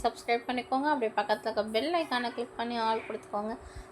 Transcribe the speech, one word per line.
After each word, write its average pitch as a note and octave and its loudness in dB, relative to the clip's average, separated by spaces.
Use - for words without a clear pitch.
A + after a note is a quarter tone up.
சப்ஸ்கிரைப் A#3 2
பண்ணிக்கோங்க. C4 0
அப்படியே A3+ 2
பக்கத்துல G#3+ 0
இருக்க G#3+ 2
பெல் C#4 4
ஐகானை B3 0
கிளிக் A#3+ -6
பண்ணி A#3+ -2
ஆல் A3 2
கொடுத்துக்கோங்க. G#3+ -4